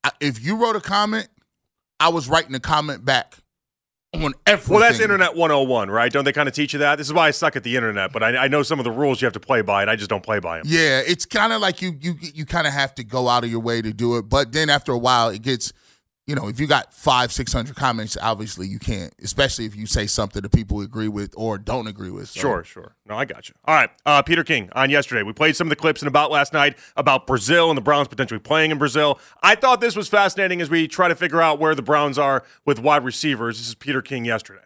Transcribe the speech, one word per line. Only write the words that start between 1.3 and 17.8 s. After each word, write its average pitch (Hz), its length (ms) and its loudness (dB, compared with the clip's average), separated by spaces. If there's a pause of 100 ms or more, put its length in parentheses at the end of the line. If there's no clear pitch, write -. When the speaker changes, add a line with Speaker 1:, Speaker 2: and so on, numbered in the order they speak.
Speaker 1:
I 156 80 4
was 165 220 0
writing 156 260 2
a 127 60 -4
comment 151 420 -2
back 127 320 0 (760)
on 143 200 -2 (140)
everything. 208 260 2
Speaker 2:
Well, 214 80 8
that's 233 200 6
internet 196 340 2
one 165 160 2
oh 139 120 4
one, 113 280 0
right? 117 200 2
Don't 139 120 0
they 139 80 2
kinda 143 180 0
teach 143 220 -4
you 143 80 -6
that? 147 180 2
This 147 80 -8
is 147 80 -6
why 160 140 4
I 147 40 4
suck 147 260 -2
at 110 60 -8
the 117 120 -4
internet, 104 380 -2
but 110 100 -2
I, 127 220 2
I - 20 2
know 143 160 2
some 151 160 -2
of 123 60 -4
the 120 60 -2
rules 131 300 0
you 131 40 0
have 110 80 0
to 107 60 -10
play 120 220 0
by, 101 200 2
and 101 100 0
I 113 60 0
just 101 120 -10
don't 101 140 -4
play 107 160 -2
by 82 200 -8
'em. 80 60 -14
Speaker 1:
Yeah, 151 400 2
it's 170 200 -2
kinda 226 340 0
like 190 220 -2
you, 185 180 -6
you, 165 220 -6
you 151 240 -12
kinda 156 260 -2
have 139 240 -2
to 127 80 -10
go 123 240 -2
out 123 160 2
of 120 80 -4
your 117 80 -2
way 117 220 -2
to 110 100 -4
do 120 260 0
it. 110 120 -6
But 127 240 0
then 156 160 0
after 143 240 0
a 120 40 0
while, 120 300 2
it 104 140 -4
gets, 123 320 -4 (520)
you 143 100 -6
know, 104 140 -4
if 113 100 -10
you 151 80 -2
got 139 260 0
five, 127 380 0
six - 220 -4
hundred 127 240 -4
comments, 113 440 -4